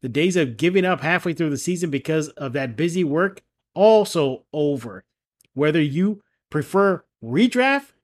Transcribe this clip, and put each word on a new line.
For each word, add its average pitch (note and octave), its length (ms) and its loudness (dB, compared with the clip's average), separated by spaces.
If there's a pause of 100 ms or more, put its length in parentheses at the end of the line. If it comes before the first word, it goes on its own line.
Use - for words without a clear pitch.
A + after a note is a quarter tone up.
The C3+ 60 -10
days E3 300 0
of C3 180 0
giving F3+ 300 0
up F3 160 -2
halfway E3 320 -2
through D#3+ 160 -2
the C#3+ 80 -2
season F3 320 -4
because D3+ 400 -2
of C3+ 240 -12
that C3 240 -6
busy E3+ 260 -2
work, E3+ 400 -2 (300)
also F#3 800 4
over. C3 500 -4 (520)
Whether D3+ 260 2
you F3+ 420 0 (260)
prefer F#3+ 540 0 (180)
redraft B3 680 0 (160)